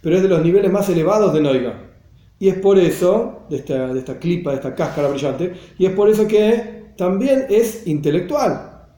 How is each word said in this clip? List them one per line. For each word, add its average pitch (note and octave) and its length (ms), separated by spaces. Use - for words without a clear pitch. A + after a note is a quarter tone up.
pero E3 140
es F#3 60
de F#3+ 60
los E3 140
niveles F#3 280
más G3 180
elevados F3+ 440
de D#3 80
Noiga. B2+ 500
Y G3 100
es F#3 80
por F#3+ 220
eso, F3+ 720
de D3 80
esta, B2+ 380
de C3 60
esta B2+ 180
clipa, E3 320
de C3+ 60
esta C3 180
cáscara D3 340
brillante, D3 460
y F#3 80
es F#3 60
por G#3 180
eso G#3+ 160
que G#3+ 720
también G#3+ 520
es G#3+ 380
intelectual. E3 960